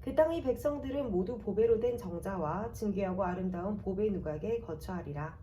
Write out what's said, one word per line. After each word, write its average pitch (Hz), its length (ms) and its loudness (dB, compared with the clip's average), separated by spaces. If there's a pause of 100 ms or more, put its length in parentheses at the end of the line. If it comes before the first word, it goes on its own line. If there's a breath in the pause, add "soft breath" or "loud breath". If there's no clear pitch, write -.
그 262 100 -4
땅의 320 300 4
백성들은 269 680 0
모두 190 300 0
보배로 214 400 4
된 240 180 2
정자와 180 760 -4
진귀하고 190 500 0
아름다운 180 540 -2
보배 196 320 0
누각에 165 500 -2
거처하리라. 156 840 -6